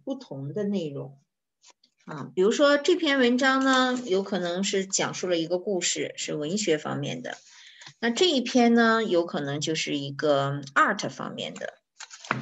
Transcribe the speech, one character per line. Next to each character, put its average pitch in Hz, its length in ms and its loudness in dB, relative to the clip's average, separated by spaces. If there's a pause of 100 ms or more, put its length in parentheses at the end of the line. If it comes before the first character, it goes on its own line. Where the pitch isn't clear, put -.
不 269 100 -4
同 139 380 -10
的 208 100 -4
内 190 260 -2
容。 139 300 -12 (840)
啊， 143 280 -12
比 185 80 2
如 208 100 6
说 285 260 4
这 311 180 2
篇 294 240 2
文 247 180 4
章 269 280 2
呢， 254 400 2
有 190 180 0
可 196 160 -4
能 175 240 -2
是 196 220 -2
讲 156 280 -2
述 - 140 -6
了 175 100 2
一 165 100 -2
个 180 120 0
故 180 220 -2
事， - 340 -4
是 - 200 -6
文 156 220 -4
学 160 200 2
方 135 200 -4
面 117 240 -6
的。 - 160 -12 (600)
那 233 100 0
这 359 200 2
一 285 100 2
篇 233 340 4
呢， 226 300 6
有 170 220 2
可 170 160 -4
能 143 180 -4
就 160 160 -2
是 147 220 -2
一 143 140 -6
个 143 500 0 (140)
art 226 340 2
方 - 240 -10
面 85 200 -8
的。 - 200 -10 (680)